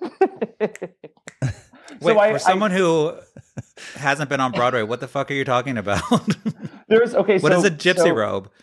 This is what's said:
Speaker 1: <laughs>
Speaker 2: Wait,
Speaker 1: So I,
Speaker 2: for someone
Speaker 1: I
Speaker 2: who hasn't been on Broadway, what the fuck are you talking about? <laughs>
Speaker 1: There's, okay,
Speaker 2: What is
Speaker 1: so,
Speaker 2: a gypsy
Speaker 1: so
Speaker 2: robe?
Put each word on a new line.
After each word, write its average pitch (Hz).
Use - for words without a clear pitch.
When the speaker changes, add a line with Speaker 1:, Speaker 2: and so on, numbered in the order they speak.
Speaker 1:
<laughs> 185
Speaker 2:
Wait, 170
Speaker 1:
So 214
I, 214
Speaker 2:
for 185
someone 190
Speaker 1:
I 185
Speaker 2:
who 165
hasn't 143
been 139
on 131
Broadway, 123
what 117
the 139
fuck 135
are -
you 139
talking 127
about? 98
<laughs> -
Speaker 1:
There's, 226
okay, 190
Speaker 2:
What 151
is 175
Speaker 1:
so, 196
Speaker 2:
a 190
gypsy 170
Speaker 1:
so 170
Speaker 2:
robe? 101